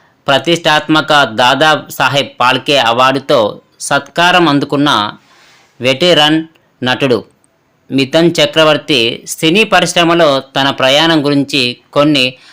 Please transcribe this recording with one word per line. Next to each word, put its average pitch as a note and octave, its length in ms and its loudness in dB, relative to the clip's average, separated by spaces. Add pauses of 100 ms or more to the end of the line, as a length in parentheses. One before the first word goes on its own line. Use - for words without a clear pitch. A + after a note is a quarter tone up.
(260)
ప్రతిష్టాత్మక D3+ 960 0
దాదా C3 680 2
సాహెబ్ C3+ 360 -2
ఫాల్కే C3 520 0
అవార్డుతో B2 800 0 (200)
సత్కారం E3+ 680 0
అందుకున్న C#3 640 -2 (680)
వెటరన్ D3+ 640 0 (400)
నటుడు B2 400 -2 (680)
మిథున్ C#3 380 0 (140)
చక్రవర్తి D3 840 -2
సినీ E3+ 360 -2
పరిశ్రమలో E3+ 760 0
తన C#3 300 -4
ప్రయాణం D3 540 0
గురించి C#3 520 -2 (160)
కొన్ని C#3+ 420 0 (180)